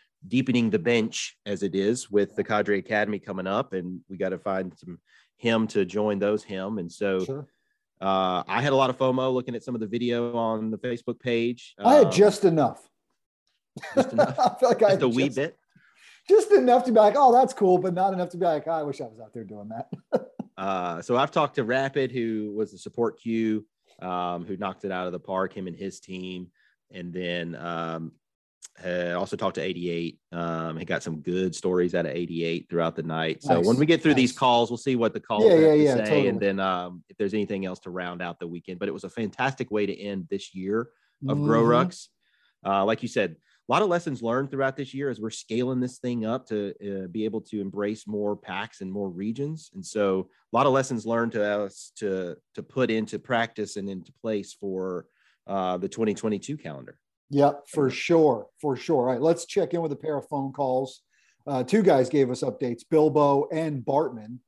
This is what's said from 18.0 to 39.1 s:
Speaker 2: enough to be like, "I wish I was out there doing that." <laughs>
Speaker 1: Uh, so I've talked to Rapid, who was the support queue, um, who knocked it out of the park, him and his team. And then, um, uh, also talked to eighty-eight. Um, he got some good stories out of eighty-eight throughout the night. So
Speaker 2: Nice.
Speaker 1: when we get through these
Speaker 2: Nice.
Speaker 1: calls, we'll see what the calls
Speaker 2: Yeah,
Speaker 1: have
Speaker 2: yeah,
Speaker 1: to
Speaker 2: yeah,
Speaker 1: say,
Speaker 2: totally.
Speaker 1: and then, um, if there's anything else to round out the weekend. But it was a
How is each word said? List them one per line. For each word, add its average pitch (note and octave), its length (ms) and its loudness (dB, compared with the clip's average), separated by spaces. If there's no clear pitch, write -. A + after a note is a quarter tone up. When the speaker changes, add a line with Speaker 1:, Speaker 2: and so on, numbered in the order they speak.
Speaker 2:
enough F3+ 180 -2
to F3+ 80 -14
be F3+ 80 0
like, D3+ 220 0
"I D#3+ 140 -2
wish D3 180 -6
I C#3 60 -8
was A2 140 -18
out A2 140 -20
there A2+ 120 -12
doing G#2 240 -14
that." A2+ 180 -10
<laughs> - 220 -2
Speaker 1:
Uh, F2+ 440 -4
so B2 120 0
I've C3 140 2
talked D3 280 0
to C3+ 60 0
Rapid, C3 480 0
who A2+ 460 -4
was G#2+ 140 -4
the F#2 80 -20
support A2+ 400 -4
queue, A2 480 -2
um, F2 420 -4
who F#2 140 -8
knocked F#2+ 280 -8
it F#2+ 60 -4
out F#2 140 -4
of F2+ 80 -6
the F2 60 -8
park, F#2+ 360 -4
him F#2+ 120 -8
and E2+ 80 -10
his G2 240 -10
team. F#2 500 -12
And F2 240 -12
then, F2 400 -6
um, E2 600 -8
uh, F2 320 -4
also F#2+ 220 -4
talked F#2+ 180 -2
to - 60 -6
eighty-eight. E2+ 580 -6
Um, E2 460 -4
he F2 60 -8
got F2 200 -4
some D#2+ 180 -8
good F2+ 320 -2
stories F2+ 400 0
out E2+ 140 0
of D2 80 -6
eighty-eight E2 560 -4
throughout E2 240 0
the D#2+ 80 -6
night. D#2+ 400 -4
So F#2 140 2
Speaker 2:
Nice. F2 100 2
Speaker 1:
when A#2 100 4
we D3 80 4
get D#3+ 160 2
through D3+ 140 4
these B2+ 160 4
Speaker 2:
Nice. - 80 -14
Speaker 1:
calls, A#2+ 320 4
we'll A#2+ 60 -6
see C3 180 -2
what A2+ 180 0
the - 60 -8
calls G#2+ 240 0
Speaker 2:
Yeah, A3 80 10
Speaker 1:
have D#3+ 100 8
Speaker 2:
yeah, D#3 140 8
Speaker 1:
to - 20 8
Speaker 2:
yeah, D3 200 6
Speaker 1:
say, G#2+ 80 2
Speaker 2:
totally. C#3 240 4
Speaker 1:
and G2 100 -2
then, G2 200 0
um, F2+ 480 -2
if F#2+ 100 -20
there's G2+ 180 -2
anything G2+ 280 -4
else F#2 180 -6
to F#2 100 -14
round F2 320 -8
out E2+ 160 -10
the F2 80 -10
weekend. F2 320 -12
But G2+ 80 -4
it - 60 -4
was F#2+ 100 -10
a F#2+ 80 -12